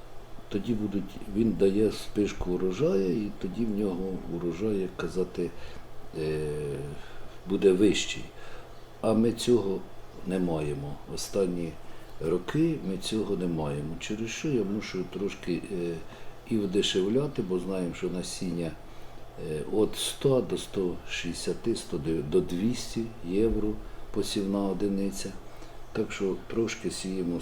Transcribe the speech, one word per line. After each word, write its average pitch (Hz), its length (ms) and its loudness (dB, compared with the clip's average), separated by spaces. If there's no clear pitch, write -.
тоді 110 240 0
будуть, 101 300 0
він 110 160 6
дає 98 400 6
спишку - 600 0
урожаю, 95 720 2
і 98 60 -4
тоді 107 240 -2
в 104 140 0
нього 95 340 0
урожай, 87 420 0
як 92 200 -2
казати, 90 520 0
е, 78 300 0
буде 95 220 8
вищий. 92 520 4
А 110 120 4
ми 113 180 6
цього 98 480 4
не 92 120 2
маємо. 76 540 0
Останні 87 580 0
роки 147 500 2
ми 92 100 0
цього 101 380 0
не 87 120 0
маємо. 76 520 -2
Через 110 300 -4
що - 180 -4
я 123 160 4
мушу 98 400 -2
трошки, 92 480 -2
е, 85 240 -2
і 113 80 2
вдешевляти, 101 840 2
бо 92 180 0
знаємо, 90 360 -2
що 90 140 -2
насіння, 85 640 -2
е, 76 120 -2
від 104 200 4
ста - 480 4
до 90 160 0
сто 90 380 0
шістдесяти, - 640 -2
сто, - 220 -4
до 92 100 6
двісті 113 640 0
євро 107 440 4
посівна 101 500 0
одиниця. 98 680 0
Так 107 180 0
що 95 240 0
трошки 110 440 0
сіємо 90 500 -2